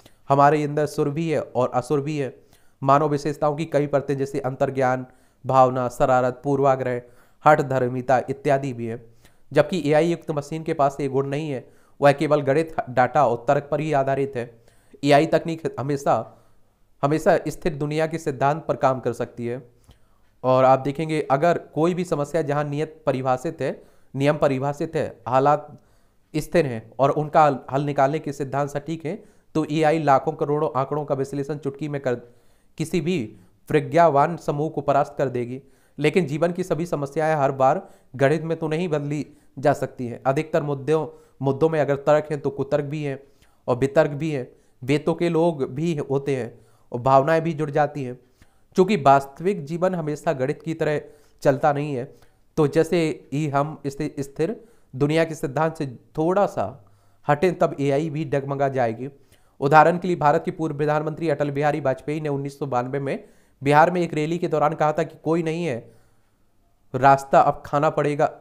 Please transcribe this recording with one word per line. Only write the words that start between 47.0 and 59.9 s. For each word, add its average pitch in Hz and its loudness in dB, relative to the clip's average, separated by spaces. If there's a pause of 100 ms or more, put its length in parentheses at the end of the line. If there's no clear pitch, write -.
भावनाएं 139 4
भी 165 -2
जुड़ 147 -6
जाती 147 -2
हैं। 123 -12 (560)
चूँकि 185 4
वास्तविक 147 2
जीवन 170 -2
हमेशा 156 -4
गणित 139 -4
की 160 -6
तरह 151 -2 (420)
चलता 147 4
नहीं 143 -4
है, 127 -8 (420)
तो 156 4
जैसे 160 0
ही 151 -2
हम 143 -2
इस 139 -8 (220)
स्थिर 160 -6 (320)
दुनिया 151 2
के 160 -6
सिद्धांत 156 -4
से 151 -6
थोड़ा 165 -2
सा 107 -6 (440)
हटें 170 2
तब 160 4
एआई 143 0
भी 151 -4
डगमगा 139 -2
जाएगी। 123 -2 (520)
उदाहरण 151 6